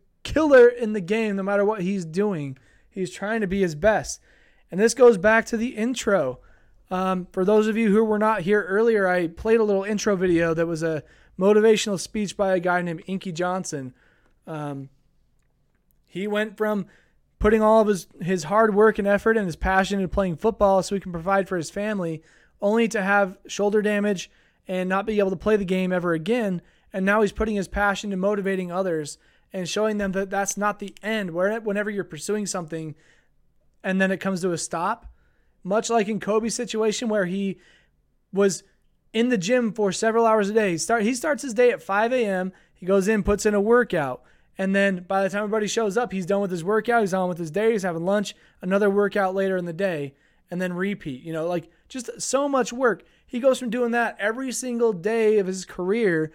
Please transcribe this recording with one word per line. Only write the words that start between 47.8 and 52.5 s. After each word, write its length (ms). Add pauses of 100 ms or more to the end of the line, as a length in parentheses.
having 220
lunch, 300 (260)
another 280
workout 440
later 220
in 100
the 80
day, 400 (380)
and 100
then 120
repeat. 500
You 80
know, 160
like, 220 (180)
just 340
so 280
much 240